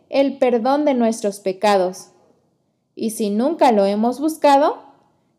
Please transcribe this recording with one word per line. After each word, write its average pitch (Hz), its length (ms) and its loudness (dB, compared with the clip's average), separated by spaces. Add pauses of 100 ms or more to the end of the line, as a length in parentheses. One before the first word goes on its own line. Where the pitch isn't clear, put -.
el 277 280 0
perdón 254 480 0
de 294 80 2
nuestros 226 460 -2
pecados. 190 720 -2 (840)
Y 220 140 -4
si 214 220 -6
nunca 262 400 0
lo 208 140 4
hemos 220 340 -2
buscado, 302 580 2 (600)